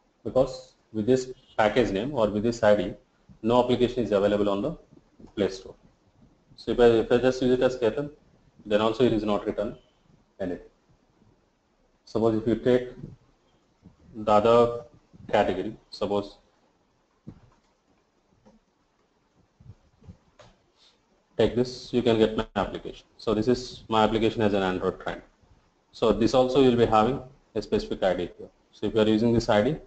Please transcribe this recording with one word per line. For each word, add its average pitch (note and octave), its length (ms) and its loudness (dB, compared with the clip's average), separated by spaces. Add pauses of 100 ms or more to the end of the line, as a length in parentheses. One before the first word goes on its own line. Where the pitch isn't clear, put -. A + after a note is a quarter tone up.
(240)
because - 500 -4 (180)
with G#2+ 140 -6
this C3 260 0 (260)
package G#2+ 320 2
name A2+ 240 -4
or A2+ 140 0
with G#2 160 -4
this A#2 180 -4
I G#2 140 6
D, G2+ 180 -6 (480)
no A#2+ 220 2
application A#2+ 400 -2
is G2+ 80 -4
available G#2 360 0
on G2+ 140 -4
the D#3 140 -6 (580)
Play G3+ 140 -2
Store. - 260 -12 (800)
So - 160 -10
if A2 80 -2
I, A#2+ 60 6
if A2+ 260 4
I B2 80 4
just B2+ 240 0
use B2+ 160 2
it - 20 -2
as B2+ 160 0
Ketan, C#3+ 340 -4 (540)
then G#2 160 0
also A2+ 240 2
it A2+ 80 4
is G#2 120 -2
not G#2 200 -2
return G#2+ 320 -6 (640)
anything. F2+ 300 -10 (1400)
Suppose A2 340 -2
if - 60 -6
you A2 100 0
take B2 320 0 (1300)
the G#2+ 160 -6
other A#2 540 4 (460)
category, G2+ 440 0 (160)
suppose G2+ 460 -6 (4000)
take A2 180 2
this, - 360 -4
you A#2+ 100 0
can A2+ 160 2
get A2 180 2
my A2+ 100 -6 (100)
application. - 500 -8 (100)
So A2+ 180 -2
this G#2+ 140 -2
is - 400 -4
my A2 160 2
application A2 380 0
as G2+ 100 2
an G2+ 100 0
Android F#2 360 -4
client. - 240 -10 (720)
So A2+ 200 0
this G#2+ 220 0
also B2+ 260 2
you'll B2+ 160 4
be A2+ 100 4
having A2 340 2 (340)
a G#2+ 80 -4
specific G#2+ 400 -4
I F#2 120 2
D F2 240 -6
here. F#2+ 100 -18 (220)
So - 160 -10
if G2+ 80 -4
you A2+ 60 2
are G#2+ 80 4
using A2+ 240 2
this A#2 160 0
I G#2+ 140 4
D, D3 140 0 (100)